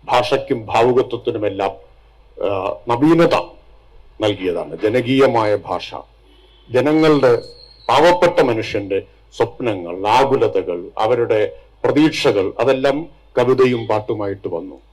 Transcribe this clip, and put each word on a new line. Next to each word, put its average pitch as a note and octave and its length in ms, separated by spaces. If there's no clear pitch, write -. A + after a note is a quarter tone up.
ഭാഷയ്ക്കും B2 600
ഭാവുകത്വത്തിനുമെല്ലാം, A2+ 1040
ആ, G2 320
നവീനത D#3 460
നൽകിയതാണ് F2+ 560
ജനകീയമായ A#2 800
ഭാഷ. F#2 380
ജനങ്ങളുടെ, C#3 720
പാവപ്പെട്ട E3+ 520
മനുഷ്യന്റെ A2 600
സ്വപ്നങ്ങൾ, G2 720
ആകുലതകൾ, G#2+ 920
അവരുടെ A2 580
പ്രതീക്ഷകൾ, A#2+ 760
അതെല്ലാം C3+ 480
കവിതയും B2 480
പാട്ടുമായിട്ട് G#2 640
വന്നു. F2+ 280